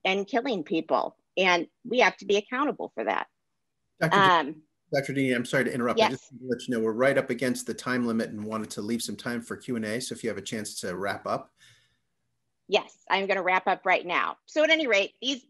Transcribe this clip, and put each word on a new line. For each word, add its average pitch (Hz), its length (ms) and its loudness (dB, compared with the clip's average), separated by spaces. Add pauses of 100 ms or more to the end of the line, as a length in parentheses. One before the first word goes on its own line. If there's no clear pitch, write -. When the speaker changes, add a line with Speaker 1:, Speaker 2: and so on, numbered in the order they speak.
Speaker 1:
and 196 200 0
killing 233 380 -2
people. - 540 0 (180)
And 180 320 4 (160)
we 247 160 0
have 190 180 6
to 196 80 -18
be 202 120 2
accountable 247 580 -4
for - 80 -6
that. - 240 -2 (720)
Speaker 2:
Doctor 175 180 4
Speaker 1:
Um, 165 440 4 (320)
Speaker 2:
Doctor 139 200 0
Deeney, 131 220 2
I'm 120 100 -2
sorry 131 200 0
to 117 80 -2
interrupt. 120 260 0
I 220 40 6
Speaker 1:
Yes. 196 80 4
Speaker 2:
just - 200 -10
want 120 100 -18
to 127 60 -12
let 120 200 -4
you 127 60 -2
know 113 80 0
we're 110 120 0
right 131 240 4
up 135 120 0
against 123 360 -2
the 110 80 -4
time 123 320 -2
limit 113 240 0
and 107 160 -10
wanted 107 260 -6
to 110 100 -8
leave 113 200 -4
some 104 160 -8
time 120 240 -6
for 101 160 -10
Q 123 180 -8
and 110 80 -4
A. 107 160 -4
So 123 160 -8
if - 80 -10
you 117 60 -2
have 101 80 -4
a 98 40 -8
chance 104 400 -8
to 90 140 -6
wrap 95 320 -6
up. 117 240 -4 (1160)
Speaker 1:
Yes, - 420 -2
I'm 196 160 0
gonna 190 160 0
wrap 185 260 0
up 185 180 0
right 180 200 2
now. 131 400 -2
So 302 180 0
at 311 60 4
any 311 180 2
rate, 202 340 2
these, 254 280 -6